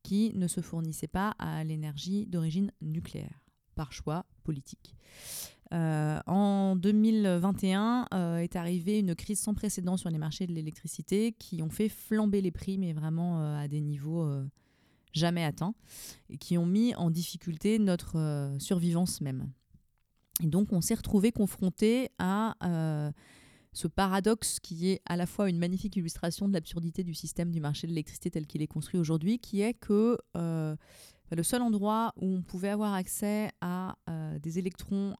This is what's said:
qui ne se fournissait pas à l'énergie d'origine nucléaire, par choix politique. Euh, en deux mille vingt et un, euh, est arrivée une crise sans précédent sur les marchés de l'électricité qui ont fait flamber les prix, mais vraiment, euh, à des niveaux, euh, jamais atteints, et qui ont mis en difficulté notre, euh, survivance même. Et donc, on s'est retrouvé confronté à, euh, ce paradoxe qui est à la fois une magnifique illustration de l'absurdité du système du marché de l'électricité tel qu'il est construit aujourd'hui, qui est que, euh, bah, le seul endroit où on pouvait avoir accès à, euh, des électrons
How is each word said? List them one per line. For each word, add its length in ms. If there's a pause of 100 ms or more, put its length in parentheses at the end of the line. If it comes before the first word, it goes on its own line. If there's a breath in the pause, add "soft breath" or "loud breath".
qui 320
ne 120
se 140
fournissait 480
pas 300
à 260
l'énergie 600
d'origine 440 (100)
nucléaire, 640 (320)
par 180
choix 320 (200)
politique. 520 (760 loud breath)
Euh, 540
en 500
deux 160
mille 340
vingt 380
et 100
un, 400
euh, 240
est 180
arrivée 440
une 140
crise 260
sans 140
précédent 420
sur 140
les 80
marchés 280
de 60
l'électricité 800
qui 300
ont 80
fait 180
flamber 520
les 120
prix, 260
mais 140
vraiment, 480
euh, 180
à 100
des 120
niveaux, 420
euh, 240 (640 soft breath)
jamais 320
atteints, 300 (540 loud breath)
et 100
qui 200
ont 80
mis 280
en 160
difficulté 680
notre, 400
euh, 400
survivance 640
même. 300 (920)
Et 60
donc, 240
on 80
s'est 160
retrouvé 340
confronté 880
à, 380 (120)
euh, 440 (600 loud breath)
ce 140
paradoxe 720
qui 300
est 160
à 120
la 100
fois 220
une 100
magnifique 360
illustration 540
de 40
l'absurdité 520
du 100
système 380
du 80
marché 260
de 60
l'électricité 400
tel 160
qu'il 120
est 60
construit 320
aujourd'hui, 400
qui 220
est 140
que, 440 (180)
euh, 380 (560 loud breath)
bah, 60
le 80
seul 180
endroit 540
où 100
on 160
pouvait 260
avoir 260
accès 560 (100)
à, 360 (120)
euh, 320
des 180
électrons 600